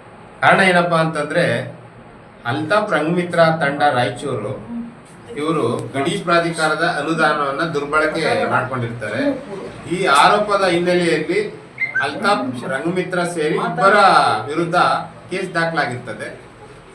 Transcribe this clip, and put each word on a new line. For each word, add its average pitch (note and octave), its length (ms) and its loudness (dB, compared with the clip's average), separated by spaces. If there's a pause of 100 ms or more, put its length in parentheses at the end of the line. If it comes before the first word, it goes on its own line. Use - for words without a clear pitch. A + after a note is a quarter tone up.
(400)
ಕಾರಣ E3+ 200 6
ಏನಪ್ಪಾ F3 380 4
ಅಂತಂದ್ರೆ, D3+ 800 -2 (720)
ಅಲ್ತಾಫ್ D#3 460 0
ರಂಗಮಿತ್ರ E3+ 460 0 (220)
ತಂಡ C#3+ 220 0
ರಾಯಚೂರು, C3+ 720 0 (840)
ಇವರು C#3+ 560 -2
ಗಡಿ E3+ 260 -2
ಪ್ರಾಧಿಕಾರದ E3 640 0 (180)
ಅನುದಾನವನ್ನ D3 600 0
ದುರ್ಬಳಕೆ D3+ 920 0
ಮಾಡ್ಕೊಂಡಿರ್ತಾರೆ. B2 680 -2 (760)
ಈ F#3 100 0
ಆರೋಪದ G3 600 4
ಹಿನ್ನೆಲೆಯಲ್ಲಿ F3 880 2 (520)
ಅಲ್ತಾಫ್ G3+ 600 -2
ರಂಗಮಿತ್ರ F3 580 -2
ಸೇರಿ E3 320 -2
ಇಬ್ಬರ G3 400 2 (520)
ವಿರುದ್ಧ E3 300 -2 (540)
ಕೇಸ್ F3+ 240 -6
ದಾಖಲಾಗಿರ್ತದೆ. C3+ 840 -4 (540)